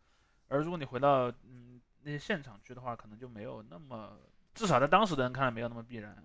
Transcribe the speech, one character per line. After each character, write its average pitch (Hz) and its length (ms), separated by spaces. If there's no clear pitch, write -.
而 139 120
如 160 100
果 175 80
你 143 60
回 123 160
到， 135 280
嗯， 123 320
那 147 80
些 147 80
现 151 240
场 110 200
去 127 120
的 123 80
话， 120 120
可 113 140
能 107 100
就 127 100
没 107 140
有 120 260
那 170 100
么， 110 400
至 226 120
少 143 120
在 135 80
当 196 200
时 170 100
的 127 80
人 123 80
看 131 120
来 127 60
没 117 100
有 120 80
那 117 60
么 117 80
必 117 140
然。 104 280